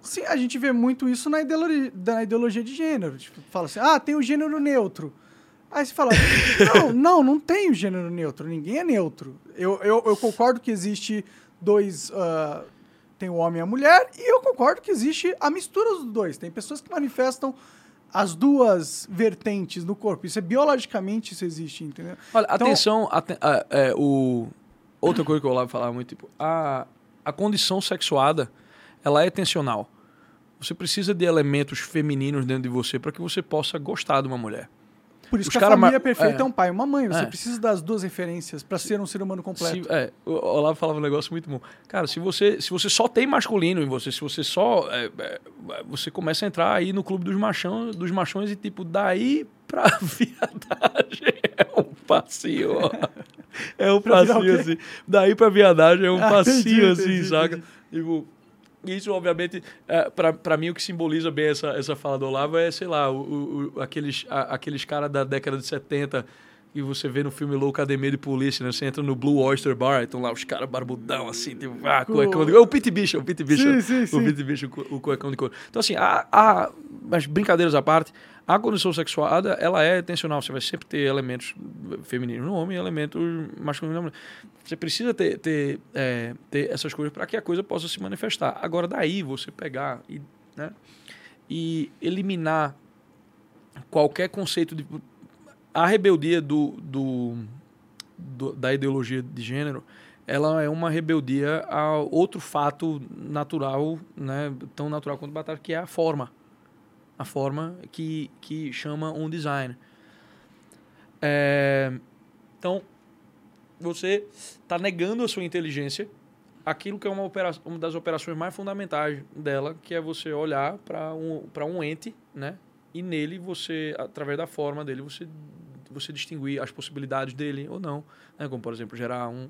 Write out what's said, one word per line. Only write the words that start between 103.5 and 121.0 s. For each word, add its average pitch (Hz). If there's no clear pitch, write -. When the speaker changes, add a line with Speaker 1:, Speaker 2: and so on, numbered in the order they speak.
Speaker 2:
né, 139
tão 147
natural 147
quanto 147
batalha, 156
que -
é 160
a 175
forma. 156
A 139
forma 147
que, 160
que 151
chama 156
um 156
design. 143
É, 139
então, 185
você 185
tá 175
negando 190
a 226
sua -
inteligência, 156
aquilo 196
que 202
é 196
uma 196
opera-, 180
uma 165
das 165
operações 160
mais 175
fundamentais 165
dela, 147
que -
é 165
você 160
olhar 147
pra 160